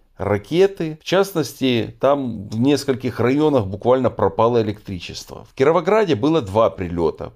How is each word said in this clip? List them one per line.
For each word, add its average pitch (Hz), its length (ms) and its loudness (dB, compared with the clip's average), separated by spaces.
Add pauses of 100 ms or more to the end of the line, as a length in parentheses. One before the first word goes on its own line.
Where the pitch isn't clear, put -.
(160)
ракеты. 156 840 -2
В - 20 -20
частности, 131 960 -2
там 131 480 -2
в 107 120 -6
нескольких 131 600 0
районах 135 460 2
буквально 113 460 0
пропало 113 500 2
электричество. - 880 -10
В - 40 -20
Кировограде 165 600 2
было 151 260 2
два 104 280 2
прилёта. 85 680 -4